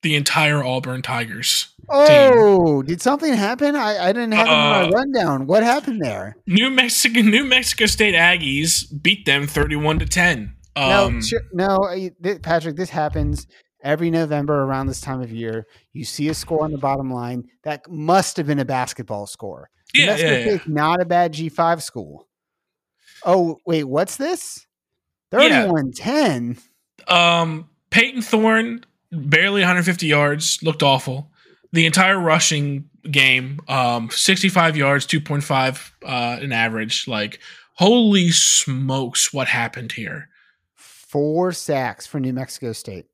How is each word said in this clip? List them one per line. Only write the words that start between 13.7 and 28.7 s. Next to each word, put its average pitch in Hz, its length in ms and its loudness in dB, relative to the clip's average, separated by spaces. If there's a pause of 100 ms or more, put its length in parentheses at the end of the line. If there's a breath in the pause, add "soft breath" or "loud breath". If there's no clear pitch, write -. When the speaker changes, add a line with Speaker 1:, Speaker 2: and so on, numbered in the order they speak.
Speaker 2:
every 156 280 0
November 147 520 0
around 135 240 -2
this 131 140 -6
time 131 200 -8
of 117 120 -8
year. 113 340 -6 (260 soft breath)
You 131 120 -12
see 147 240 -4
a 156 60 -2
score 156 300 -4
on 156 80 -6
the 143 60 -8
bottom 135 320 -2
line. 123 340 -8 (200)
That 151 260 -8
must 170 460 0
have 156 100 -4
been 143 140 0
a 131 40 0
basketball 120 640 -6
score. 82 440 -16 (240)
New 285 80 4
Speaker 1:
Yeah, 269 80 4
Speaker 2:
Mexico 160 200 0
Speaker 1:
yeah, 139 80 2
yeah. 117 60 -4
Speaker 2:
State's 196 240 -2
not 156 340 0
a - 20 0
bad 175 280 0
G 156 160 -6
five 165 340 -2
school. 76 460 -14 (960 soft breath)
Oh, 175 420 2
wait, 160 180 -2
what's 147 320 -2
this? - 500 -8 (680)
Speaker 1:
Yeah. 226 80 2
Speaker 2:
Thirty-one 196 520 2
ten? 147 680 -2 (500)
Speaker 1:
Um, 170 640 2 (200)
Peyton 247 320 2
Thorne 226 640 0 (280)